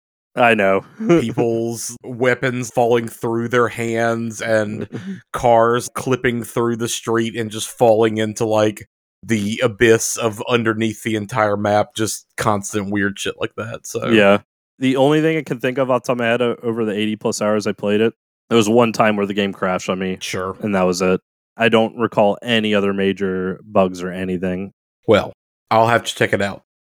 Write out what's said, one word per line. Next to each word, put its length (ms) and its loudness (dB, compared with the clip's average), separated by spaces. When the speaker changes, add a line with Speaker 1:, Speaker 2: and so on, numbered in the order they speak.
Speaker 1:
I 180 0
know. 260 2
<laughs> 240 2
Speaker 2:
people's 840 -4
weapons 680 -2
falling 360 2
through 420 -4
their 180 2
hands 720 -4
and 480 -2
Speaker 1:
<laughs> 440 -14
Speaker 2:
cars 600 2
clipping 500 -2
through 340 -2
the 120 -4
street 460 -2
and 160 -6
just 180 -8
falling 480 4
into, 280 -2
like, 420 0
the 420 -2
abyss 540 4
of 300 -4
underneath 560 0
the 120 -4
entire 420 -2
map, 380 0
just 320 -4
constant 540 -2
weird 280 -2
shit 200 -6
like 160 -6
that. 320 -10
So 220 -6
Speaker 1:
Yeah. 300 6
The 200 0
only 240 4
thing 160 0
I 40 -4
can 180 -6
think 180 -4
of 120 0
off 140 0
the 40 -14
top 80 0
of 40 -8
my 80 0
head, 140 2
o-, 200 0
over 220 -2
the 100 -2
eighty 220 -2
plus 260 -4
hours 240 0
I 60 -2
played 300 0
it, 120 2
there 80 4
was 100 4
one 240 4
time 240 2
where 100 -2
the 80 -6
game 200 -2
crashed 360 -4
on 100 -2
me. 200 -4
Speaker 2:
Sure. 420 -6
Speaker 1:
And 140 -2
that 80 2
was 180 2
it. 200 2
I 140 4
don't 280 2
recall 440 2
any 340 0
other 180 2
major 720 -2
bugs 400 0
or 80 -6
anything. 640 -4
Speaker 2:
Well, 240 4
I'll 160 6
have 160 2
to 100 -8
check 200 0
it 80 0
out. 220 -4